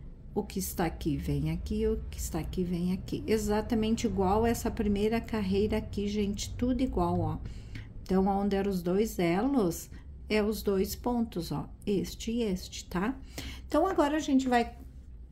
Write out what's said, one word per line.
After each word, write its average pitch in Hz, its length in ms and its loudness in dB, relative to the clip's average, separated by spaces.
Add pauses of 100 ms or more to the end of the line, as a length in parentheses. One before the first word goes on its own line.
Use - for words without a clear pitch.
(340)
O 208 80 -2
que - 160 -6
está 185 280 -2
aqui, 156 300 -2
vem 143 340 0
aqui. 214 360 -2
O 220 140 0 (100)
que - 80 -10
está - 220 -4
aqui, 180 240 -2
vem 180 280 0
aqui. - 340 -4
Exatamente 220 800 2
igual 196 400 4
essa 233 240 0
primeira 214 500 2
carreira 214 580 2
aqui, 202 300 -2
gente. 208 460 -2
Tudo 254 280 2
igual, 175 380 2
ó. 156 180 0 (640)
Então, 190 240 4
onde 196 300 2
eram 196 140 2
os 180 120 0
dois 196 360 2
elos, 190 680 2 (400)
é 214 140 4
os 208 200 0
dois 196 320 2
pontos, 226 580 -2
ó. 143 160 -4 (180)
Este 196 460 -2
e 240 100 0
este, - 440 -4
tá? 202 300 -2 (500)
Então, 311 200 4
agora 311 300 4
a 311 40 2
gente 262 280 4
vai 240 260 4 (580)